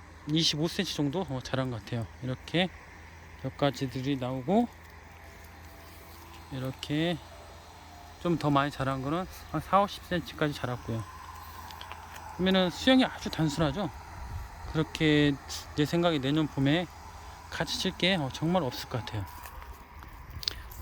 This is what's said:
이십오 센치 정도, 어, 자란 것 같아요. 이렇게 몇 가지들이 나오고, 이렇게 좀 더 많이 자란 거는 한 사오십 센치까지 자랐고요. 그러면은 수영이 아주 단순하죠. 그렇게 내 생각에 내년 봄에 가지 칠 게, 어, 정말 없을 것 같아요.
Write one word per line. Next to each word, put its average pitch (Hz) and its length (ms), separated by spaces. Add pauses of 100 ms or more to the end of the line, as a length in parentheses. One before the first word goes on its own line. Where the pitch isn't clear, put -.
(280)
이십오 160 400
센치 - 280
정도, 147 340
어, 131 120
자란 131 300
것 110 120
같아요. 117 220 (160)
이렇게 156 480 (720)
몇 - 160
가지들이 135 600
나오고, 131 500 (1800)
이렇게 147 680 (1040)
좀 170 160
더 147 120
많이 143 200
자란 135 320
거는 160 240 (260)
한 151 100
사오십 - 420
센치까지 156 500
자랐고요. 117 480 (1300)
그러면은 185 340
수영이 262 360
아주 - 240
단순하죠. 156 600 (840)
그렇게 151 600 (420)
내 147 100
생각에 170 340
내년 147 280
봄에 143 380 (640)
가지 - 300
칠 185 180
게, 185 180
어, 143 180
정말 170 300
없을 - 260
것 123 100
같아요. 101 260 (1600)